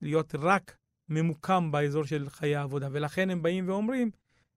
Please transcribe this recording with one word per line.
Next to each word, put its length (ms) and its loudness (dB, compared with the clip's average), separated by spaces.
להיות 340 0
רק 420 0
ממוקם 600 2
באזור 320 0
של 260 -4
חיי 260 -2
העבודה. 360 -4
ולכן 380 0
הם 120 -2
באים 280 0
ואומרים, 420 0